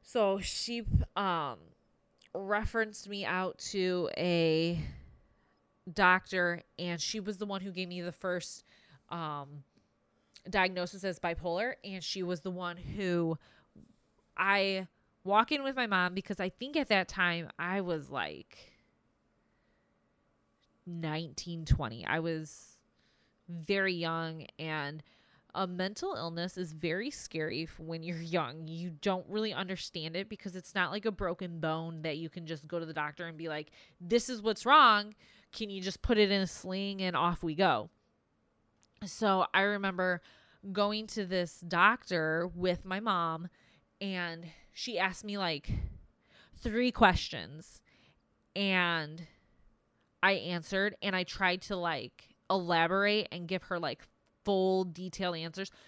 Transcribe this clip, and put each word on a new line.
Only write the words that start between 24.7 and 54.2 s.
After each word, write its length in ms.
a 120
mental 480
illness 400
is 160
very 380
scary 540
f-, 160
when 240
you're 180
young. 460
You 240
don't 360
really 260
understand 600
it 140
because 260
it's 200
not 160
like 140
a 60
broken 480
bone 440
that 140
you 120
can 160
just 220
go 120
to 60
the 80
doctor 320
and 120
be 120
like, 220
"This 300
is 120
what's 240
wrong. 500
Can 180
you 120
just 200
put 160
it 140
in 100
a 60
sling 540
and 160
off 260
we 120
go?" 340
So 500
I 80
remember 600
going 360
to 180
this 360
doctor 920
with 320
my 140
mom, 500
and 460
she 260
asked 240
me, 140
like, 340
three 360
questions, 920
and 720
I 120
answered, 680
and 140
I 80
tried 400
to, 120
like, 600
elaborate 840
and 160
give 160
her, 160
like, 280